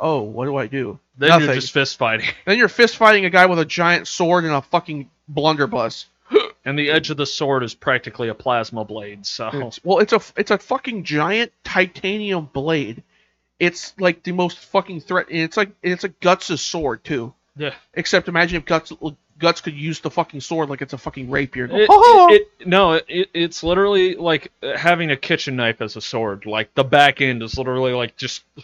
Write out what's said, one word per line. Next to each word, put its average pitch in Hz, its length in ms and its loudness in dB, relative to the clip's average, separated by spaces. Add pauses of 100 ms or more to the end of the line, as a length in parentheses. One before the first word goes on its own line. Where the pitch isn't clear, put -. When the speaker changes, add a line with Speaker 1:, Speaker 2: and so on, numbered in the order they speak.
Speaker 1:
"Oh, 147 220 -2
what 107 240 -8
do 143 100 -4
I 123 100 -4
do?" 120 320 -6 (200)
Speaker 2:
Then 143 120 2
you're 170 100 8
Speaker 1:
Nothing. 143 200 2
Speaker 2:
just 131 120 -8
fist 135 260 0
fighting. 113 280 0 (100)
<laughs> - 100 -18
Speaker 1:
Then 202 100 2
you're 240 120 4
fist 233 280 2
fighting 214 300 6
a 175 40 -2
guy 180 160 8
with 180 120 2
a 156 80 2
giant 170 420 0
sword 175 360 0
and 156 100 -2
a 135 80 -2
fucking 151 480 -6 (180)
blunderbuss. 143 800 -2 (580)
Speaker 2:
And 139 140 -4
the 147 120 0
edge 156 200 0
of 147 80 -8
the 143 80 -4
sword 139 380 -2
is 113 100 -10
practically 123 540 -4
a 107 60 -6
plasma 117 520 -4
blade, 104 400 -14
so. 113 260 -10
Speaker 1:
It's, 131 320 -10
well, 180 140 2
it's 208 160 2
a - 20 6
f-, - 220 -4
it's 208 120 -2
a 208 60 0
fucking 233 480 -6
giant 180 480 -2 (120)
titanium 190 880 -4
blade. 139 520 -4 (560)
It's, - 400 -4
like, 180 240 0
the 175 100 -8
most 180 260 -4
fucking 190 420 -4
threat-, - 280 -4
and 165 120 -4
it's 160 180 -6
like, 202 120 0 (120)
it's 180 220 -4
a 196 40 -4
Guts' 180 540 -2
sword, 143 420 -6
too. 131 300 -6 (220)
Speaker 2:
Yeah. 143 180 -8 (180)
Speaker 1:
Except 170 360 0
imagine 175 300 0
if 151 60 -10
Guts, - 280 -2 (460)
Guts 165 220 0
could 156 140 -10
use 151 260 -8
the 147 100 -6
fucking 156 300 -6
sword 160 300 -4
like 135 120 -10
it's 139 120 -12
a 131 40 -10
fucking 131 320 -12
rapier. 135 360 -4
Go, 135 100 -6
Speaker 2:
It, 214 140 4
Speaker 1:
"Ha - 20 8 (100)
ha!" 440 300 10
Speaker 2:
it, - 160 6 (120)
it, - 60 -14
no, 185 280 4
it, 175 400 -2
it's 170 300 -4
literally 185 500 2
like, 165 380 -4 (100)
uh, 135 160 -6
having 165 320 0
a 135 60 -2
kitchen 147 400 -4
knife 117 260 -2
as 110 140 -10
a 110 40 -14
sword. 107 460 -6
Like, 107 280 -6
the 135 100 2
back 143 360 4
end 123 220 -2
is 113 160 -10
literally, 127 340 -2
like, 120 240 -4
just - 260 -10 (220)